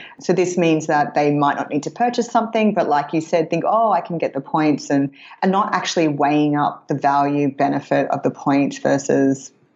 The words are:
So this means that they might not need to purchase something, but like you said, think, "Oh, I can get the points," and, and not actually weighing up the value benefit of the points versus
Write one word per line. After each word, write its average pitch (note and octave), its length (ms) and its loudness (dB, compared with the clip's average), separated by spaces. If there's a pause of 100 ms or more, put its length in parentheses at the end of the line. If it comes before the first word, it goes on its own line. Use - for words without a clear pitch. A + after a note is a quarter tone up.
(200)
So - 140 0
this F3+ 240 0
means D#3+ 300 2
that D3 260 0
they D3 200 2
might C#3+ 240 2
not C3+ 120 -6
need C#3+ 140 -4
to D#3 80 -6
purchase A#3+ 360 -2
something, A3 460 0
but F3 160 0
like C#3+ 240 0
you D#3+ 80 0
said, D#3+ 300 0
think, E3 160 -2
"Oh, A3 240 2
I F3 100 0
can F3 160 -6
get D3+ 160 -4
the C#3 80 -6
points," D3+ 480 0
and, C#3 220 0 (320)
and F#3+ 80 2
not G3+ 240 0
actually F3 320 0
weighing D3 480 2
up - 320 -2
the D3+ 80 -2
value C#3+ 580 0
benefit C#3+ 560 0
of C#3 140 -4
the D3 80 0
points C#3 480 0
versus C#3 720 0 (240)